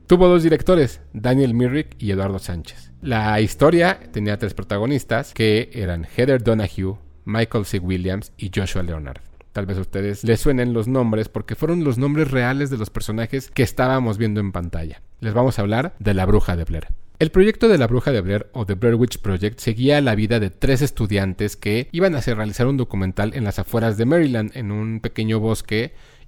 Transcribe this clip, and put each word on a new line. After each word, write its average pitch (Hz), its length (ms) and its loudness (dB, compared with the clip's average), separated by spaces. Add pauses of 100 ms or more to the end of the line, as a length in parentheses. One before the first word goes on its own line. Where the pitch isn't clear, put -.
Tuvo 180 200 2
dos 180 160 4
directores, 160 580 2 (120)
Daniel 123 400 0
Myrick 123 440 -2
y 98 140 -4
Eduardo 95 260 -2
Sánchez. - 540 -12 (100)
La 107 400 0
historia 170 580 4 (120)
tenía 104 260 -2
tres 101 160 -6
protagonistas, 117 800 -4
que 110 400 2
eran 90 300 -4
Heather 127 400 0
Donahue, 101 540 0 (280)
Michael 110 400 -2
C. - 140 -4
Williams 92 580 -4
y 98 160 -8
Joshua 95 300 -2
Leonard. 78 380 -8 (300)
Tal 101 140 -6
vez 92 120 -4
a 95 40 -4
ustedes 98 420 -4
les 113 180 2
suenen 123 320 2
los 113 140 -2
nombres 117 420 0
porque - 260 -8
fueron 165 300 0
los 131 120 0
nombres 143 320 0
reales 135 400 0
de 131 80 -4
los 107 140 -6
personajes 113 580 -4
que - 140 2
estábamos 127 560 2
viendo 107 220 0
en 98 100 -2
pantalla. 87 500 -6 (200)
Les 110 120 -4
vamos 123 240 2
a 110 60 0
hablar 113 340 0
de 101 160 0
La 92 120 2
Bruja 98 300 4
de 82 100 -2
Blair. 80 240 -4 (280)
El 160 140 2
proyecto 214 360 6
de 202 120 6
La 120 80 4
Bruja 120 240 0
de 110 100 2
Blair 101 300 -2
o 120 140 -6
The 98 100 -2
Blair 117 200 2
Witch 120 240 0
Project 98 400 -2
seguía 131 420 2
la 131 120 2
vida 110 260 2
de 98 120 0
tres 135 320 2
estudiantes 101 720 0
que 107 360 -2
iban 175 220 2
a 143 60 -2
hacer, 117 180 0
realizar 107 300 -2
un 139 100 0
documental 101 560 -2
en 107 120 -4
las 98 120 -2
afueras 110 400 0
de 113 80 0
Maryland, 131 480 2
en 107 180 -8
un 110 280 -4
pequeño 110 400 -2
bosque, 110 540 -2 (340)